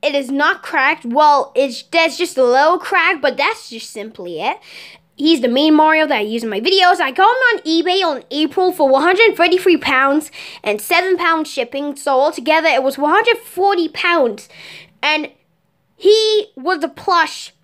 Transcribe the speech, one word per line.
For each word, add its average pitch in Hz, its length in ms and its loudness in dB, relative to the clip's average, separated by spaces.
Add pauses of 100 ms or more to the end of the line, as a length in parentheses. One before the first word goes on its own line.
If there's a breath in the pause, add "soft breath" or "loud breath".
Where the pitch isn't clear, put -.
it 294 100 -2
is 277 160 -2
not 294 320 0
cracked. 302 440 -2
Well, 285 500 2
it's, 254 280 -2
there's 330 340 -2
just 339 200 -6
a 262 60 2
little 277 340 2
crack, 339 440 -2
but 262 160 -2
that's 392 320 -4
just 226 200 -16
simply 202 520 -14
it. 277 180 -6 (560 loud breath)
He's 311 240 0
the 247 80 -2
main 285 260 2
Mario 311 320 4
that 294 120 -2
I 208 40 -2
use 220 220 -6
in 226 60 -6
my 202 100 -6
videos. 359 400 2
I 269 120 -2
got 381 180 4
him 494 120 0 (120)
on 403 80 -4
eBay 339 420 0
on 302 260 -4
April 311 440 -2
for 294 160 2
one 269 120 4
hundred 381 360 2
thirty-three 359 400 2
pounds 277 520 0 (320 loud breath)
and 208 200 -4
seven 359 340 0
pounds 330 340 -2
shipping. 277 460 -6
So 277 160 -4
altogether, 302 560 0
it 262 160 0
was 269 140 -2
one 294 140 0
hundred 440 260 2
forty 359 500 -2
pounds. 302 600 -2 (520 loud breath)
And 302 300 -2 (640)
he 427 520 2 (100)
was 302 240 -4
the 277 80 -4
plush 320 640 -2 (100)